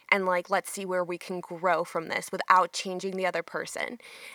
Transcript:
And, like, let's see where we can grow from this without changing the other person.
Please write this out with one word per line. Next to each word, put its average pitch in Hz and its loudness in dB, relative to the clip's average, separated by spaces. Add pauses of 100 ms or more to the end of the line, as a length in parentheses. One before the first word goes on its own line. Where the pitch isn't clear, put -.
(100)
And, 196 4
like, 180 2
let's 185 0
see 196 -6
where 185 0
we 175 -4
can 180 -6
grow 175 0
from 170 -4
this - -4
without 185 6
changing 185 -6
the 185 0
other 170 -2
person. - -8 (360)